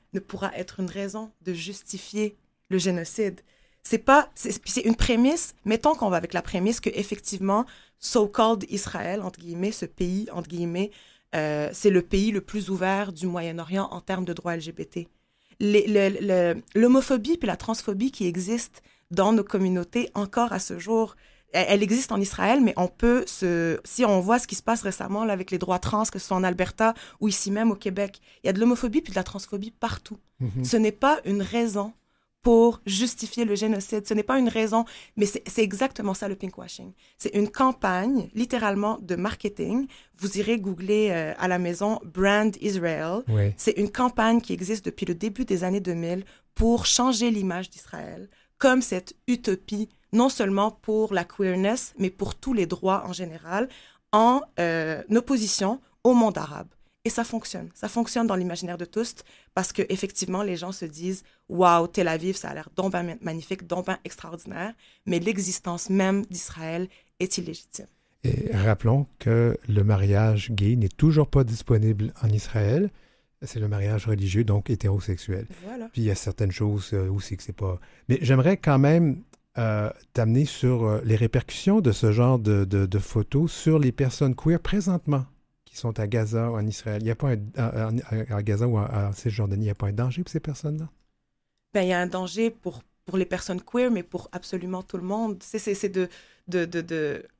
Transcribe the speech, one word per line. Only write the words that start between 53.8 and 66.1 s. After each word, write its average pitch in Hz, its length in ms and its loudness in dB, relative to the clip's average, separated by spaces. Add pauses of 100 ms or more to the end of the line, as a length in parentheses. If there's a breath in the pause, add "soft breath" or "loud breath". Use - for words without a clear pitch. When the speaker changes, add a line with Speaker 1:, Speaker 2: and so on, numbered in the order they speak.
Speaker 1:
en, 240 300 6 (180)
euh, 165 420 -2 (140)
opposition 214 640 0 (220 soft breath)
au 254 100 6
monde 220 260 4
arabe. 147 280 -10 (380)
Et 226 60 0
ça 233 140 0
fonctionne. 190 500 -8
Ça 214 140 -10
fonctionne 233 400 0
dans 196 80 0
l'imaginaire 175 420 -6
de 175 60 -10
tous 226 320 -4 (380 soft breath)
parce 185 180 0
que 202 160 0
effectivement, 190 560 -2
les 185 100 -4
gens 175 160 -8
se 190 140 -8
disent « 165 400 -8 (240 soft breath)
Waouh, 170 400 6
Tel 175 180 0
Aviv, 165 300 -2
ça 156 140 -6
a 139 40 -10
l'air 156 220 -14
donc 190 160 -2
ben 175 100 -2
ma-, 170 180 -8
magnifique, 165 460 -8
donc 175 200 -6
ben 185 180 -4
extraordinaire », 170 680 -10 (340 soft breath)
mais 180 120 0
l'existence 180 720 -4
même 196 360 2